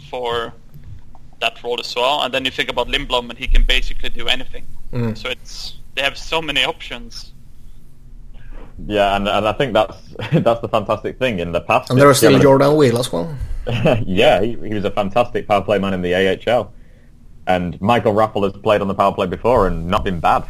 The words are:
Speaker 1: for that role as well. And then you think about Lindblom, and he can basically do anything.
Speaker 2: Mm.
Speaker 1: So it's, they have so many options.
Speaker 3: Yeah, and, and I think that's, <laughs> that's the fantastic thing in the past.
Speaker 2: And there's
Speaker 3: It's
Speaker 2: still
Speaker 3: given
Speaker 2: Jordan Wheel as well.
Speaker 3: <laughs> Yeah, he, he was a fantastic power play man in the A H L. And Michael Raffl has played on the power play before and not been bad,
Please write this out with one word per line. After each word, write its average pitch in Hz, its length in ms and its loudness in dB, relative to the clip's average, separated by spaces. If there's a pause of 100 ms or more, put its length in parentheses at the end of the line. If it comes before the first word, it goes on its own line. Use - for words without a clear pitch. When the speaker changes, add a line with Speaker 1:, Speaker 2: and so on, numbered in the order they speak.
(120)
Speaker 1:
for 120 420 -4 (880)
that - 240 -4
role 120 160 -4
as - 160 -10
well. 135 260 2
And 127 120 -2
then 131 120 -2
you 127 60 0
think 131 180 -2
about 123 180 -2
Lindblom, 123 420 -2
and 117 80 -14
he 127 100 -6
can 123 160 8
basically 127 460 4
do 120 180 2
anything. 127 380 -2 (280)
Speaker 2:
Mm. 117 240 -2
Speaker 1:
So 127 120 -8
it's, - 460 -10 (200)
they 131 80 -2
have 135 140 -2
so 165 240 -2
many 143 220 0
options. 131 720 -8 (1500)
Speaker 3:
Yeah, 101 280 2
and, 101 120 0
and 104 200 0
I 104 60 0
think 127 200 -2
that's, 110 240 0 (200)
<laughs> - 160 -8
that's 117 280 2
the 110 80 -6
fantastic 104 480 -2
thing 120 220 -2
in 85 120 -4
the 85 100 0
past. - 280 0
Speaker 2:
And 127 100 2
there's 143 120 8
Speaker 3:
It's 131 80 4
Speaker 2:
still 147 120 6
Speaker 3:
given 131 120 6
Speaker 2:
Jordan 139 320 6
Wheel 127 240 6
as 123 120 -4
well. 85 240 -4 (300)
Speaker 3:
<laughs> 117 400 2
Yeah, 95 360 4
he, 117 100 0 (120)
he 107 120 -4
was 101 100 -2
a 98 60 0
fantastic 101 560 -2
power 101 160 2
play 101 160 2
man 98 160 0
in 90 80 -4
the 87 100 0
A 95 180 2
H - 160 -4
L. 110 240 0 (760)
And 90 340 0
Michael 113 320 2
Raffl 110 300 2
has 98 180 -2
played 104 200 2
on 98 60 -2
the 98 80 -2
power 104 180 2
play 101 140 -2
before 104 400 2
and 82 200 -2
not - 160 0
been 92 160 -2
bad, 104 300 2